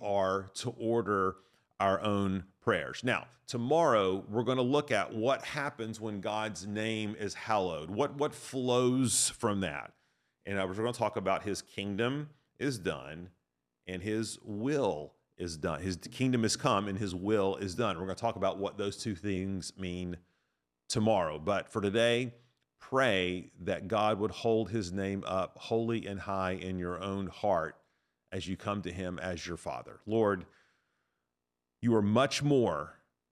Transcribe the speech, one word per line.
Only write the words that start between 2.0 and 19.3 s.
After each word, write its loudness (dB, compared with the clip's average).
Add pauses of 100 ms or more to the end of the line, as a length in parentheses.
own 2 (160)
prayers. 0
Now, 0 (200)
tomorrow, 4
we're 0
gonna 2
look 2
at 2
what 0
happens -6
when -6
God's -4
name -2
is -4
hallowed, 0
what, 0
what -2
flows 2
from 0
that. -4 (520)
And, -2
uh, 0
we're -6
gonna 0
talk 0
about 0
his -2
kingdom -4 (280)
is -2
done -6 (560)
and -6
his -2
will -2 (240)
is -6
done. -2
His -2
kingdom 0
has 2
come 2
and -2
his -4
will 2
is -6
done. 0
We're -4
gonna -4
talk -2
about 0
what -4
those -4
two -4
things -4